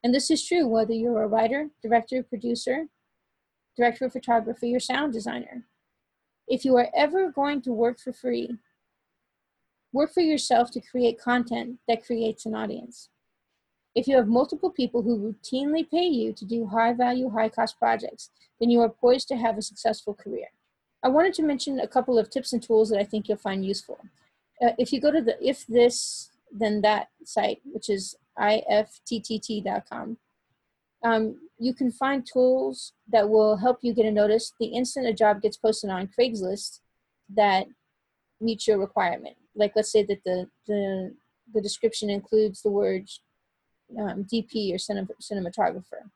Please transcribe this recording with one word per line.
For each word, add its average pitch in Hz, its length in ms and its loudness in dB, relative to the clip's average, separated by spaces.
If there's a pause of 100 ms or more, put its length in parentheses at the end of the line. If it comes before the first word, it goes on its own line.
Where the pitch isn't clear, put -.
And 240 120 2
this 277 160 0
is 320 120 2
true 339 240 0
whether 226 280 0
you're 226 280 0
a 214 60 -2
writer, 226 400 0 (140)
director, 233 400 0
producer, 247 640 -4 (880)
director 240 300 0
of 247 60 -4
photography, 240 640 -2
or 254 60 0
sound 269 320 -2
designer. 233 520 -8 (840)
If 262 160 -2
you 262 120 6
are 240 200 4
ever 330 340 2
going 285 320 -2
to 254 100 -6
work 233 280 0
for 254 120 -10
free, 240 440 -6 (1400)
work 285 200 0
for 359 80 2
yourself 254 520 2
to 240 80 -6
create 240 400 -2
content 240 680 -2
that 233 180 0
creates 226 420 -4
an 220 80 -6
audience. 220 560 -10 (840)
If 233 140 0
you 269 80 6
have 240 100 6
multiple 277 440 2
people 240 320 -2
who 214 320 -2
routinely 294 540 -2
pay 349 180 0
you 226 260 0
to 214 140 -12
do 226 200 -4
high 226 280 2
value, 247 340 0
high 220 220 0
cost 226 280 -4
projects, - 520 -2 (280)
then 233 120 2
you 240 100 6
are 226 80 4
poised 247 400 2
to 269 80 -2
have 226 220 -2
a 214 40 -6
successful 214 520 -6
career. - 340 -10 (560)
I 262 40 4
wanted 330 260 4
to 320 80 -2
mention 277 360 -2
a - 80 -2
couple 247 320 2
of 220 120 0
tips - 220 -6
and 233 100 -2
tools 220 280 4
that 208 80 2
I 202 60 0
think 208 240 -6
you'll 214 80 0
find 196 280 -4
useful. - 340 -6 (600)
Uh, 240 180 6
if 254 140 0
you 269 80 -2
go 294 120 4
to 320 80 4
the 226 160 0 (100)
If 262 200 -2
This, - 640 2 (200)
Then 208 300 -2
That 208 280 2 (160)
site, - 360 -2 (100)
which - 200 -10
is 196 260 -4 (200)
I 208 300 2
F 214 400 0
T 233 140 -6
T 220 180 -8
T 208 220 -6
dot 202 300 -6
com, 226 260 -10 (880)
um, 220 320 0 (220)
you 247 160 -2
can 254 160 0
find 269 340 -2
tools 262 720 0 (160)
that 202 180 4
will 214 280 6
help 247 260 2
you 240 100 0
get 214 140 4
a 220 40 2
notice 214 480 2
the 226 80 -2
instant 254 400 -4
a 226 60 0
job 208 300 4
gets 208 160 -2
posted 214 320 0
on 190 260 -4
Craigslist 214 640 -2 (540)
that 196 320 4 (760)
meets 220 260 -4
your 214 120 4
requirement. 190 580 -2 (180)
Like, 208 220 0
let's 214 160 0
say 214 120 6
that 202 200 -4
the, 180 240 -4 (180)
the, 196 460 -4 (400)
the 214 80 0
description 208 480 -2
includes 202 540 0
the 208 80 0
word, 196 400 -2 (880)
um, 196 220 -6
D 214 200 -4
P 208 300 -6
or 180 60 -6
cinem-, 196 300 -6 (120)
cinematographer. 190 960 -6